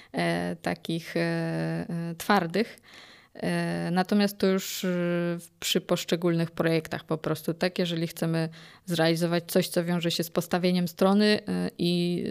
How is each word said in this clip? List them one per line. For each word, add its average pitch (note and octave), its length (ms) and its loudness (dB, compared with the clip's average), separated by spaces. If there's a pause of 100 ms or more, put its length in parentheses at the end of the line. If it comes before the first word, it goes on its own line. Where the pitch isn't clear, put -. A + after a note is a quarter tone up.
(120)
E, F3 500 -2
takich, E3+ 540 -4
e, E3+ 40 0
e, E3 1000 -2
twardych. F#3+ 600 0 (560)
E, E3+ 580 -2
natomiast G3+ 460 2
to G3+ 80 2
już, F#3+ 380 0
e, F#3 40 0 (520)
w-, - 80 -20 (120)
przy - 200 0
poszczególnych E3+ 720 0
projektach E3 540 -2
po D#3+ 140 -2
prostu, D#3 360 -4
tak? F3+ 240 -2
Jeżeli E3+ 280 0
chcemy E3 420 -2 (380)
zrealizować E3 600 2
coś, F3+ 220 2
co F3 160 0
wiąże E3+ 260 0
się E3 140 -2
z - 60 -8
postawieniem F3+ 580 0
strony, G#3 600 4
e, F3+ 300 -2
i F3 520 0